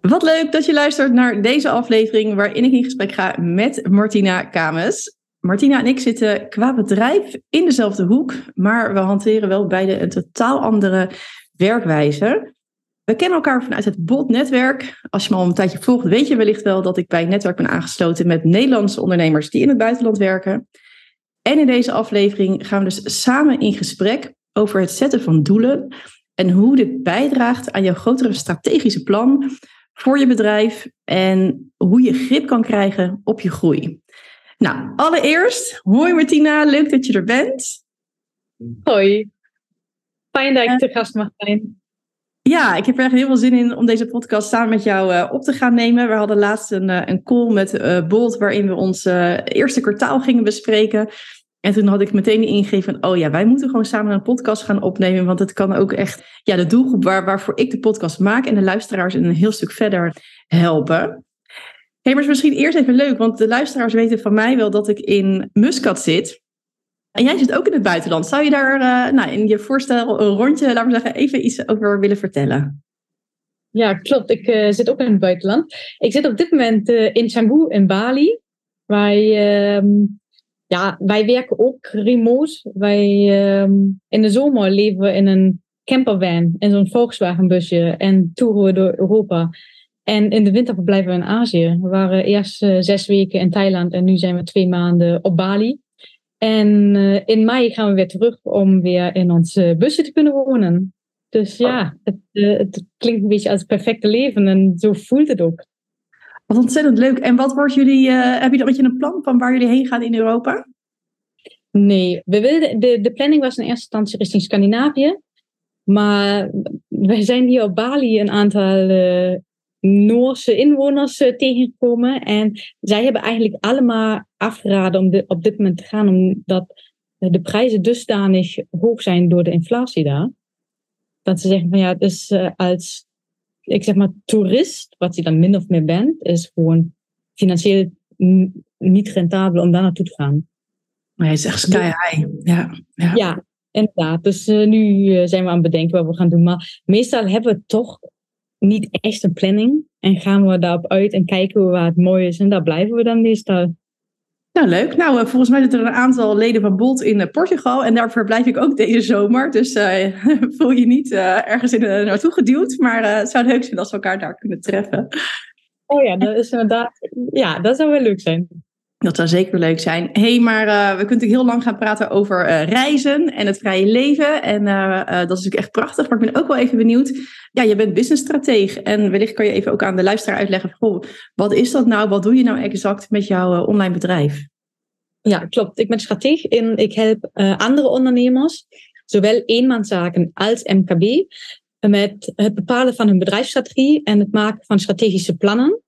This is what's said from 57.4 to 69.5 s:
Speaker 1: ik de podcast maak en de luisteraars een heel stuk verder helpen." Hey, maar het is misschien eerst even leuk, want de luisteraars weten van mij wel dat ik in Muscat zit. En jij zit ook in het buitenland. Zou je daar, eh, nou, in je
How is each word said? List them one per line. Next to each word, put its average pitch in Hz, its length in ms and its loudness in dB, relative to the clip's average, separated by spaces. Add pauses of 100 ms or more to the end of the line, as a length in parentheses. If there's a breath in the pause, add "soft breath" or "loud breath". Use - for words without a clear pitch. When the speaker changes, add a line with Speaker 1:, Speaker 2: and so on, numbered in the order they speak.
Speaker 1:
ik 254 120 0
de 233 80 -8
podcast 208 400 -4
maak 220 280 0
en 240 80 -2
de 202 80 2
luisteraars 190 520 -4
een 170 200 0
heel 196 180 0
stuk - 200 -8
verder 180 400 -2 (340 soft breath)
helpen." 165 800 0 (760 loud breath)
Hey, 262 140 2
maar 285 80 2
het - 0 -
is 285 200 0
misschien 302 100 2
eerst 311 260 0
even 247 160 2
leuk, 269 240 2
want 220 200 0
de 220 100 2
luisteraars 247 440 -2
weten 226 260 0
van 208 160 0
mij 226 220 2
wel 214 140 0
dat 208 180 -2
ik 208 100 0
in 196 540 -2
Muscat 220 480 0
zit. - 420 -4 (680)
En - 140 0
jij 294 140 2
zit 262 140 2
ook - 140 0
in - 60 0
het 254 100 0
buitenland. 170 440 -2
Zou 285 180 0
je 294 60 2
daar, 277 300 0
eh, 247 320 0
nou, 247 180 0
in 214 180 -2
je 208 100 2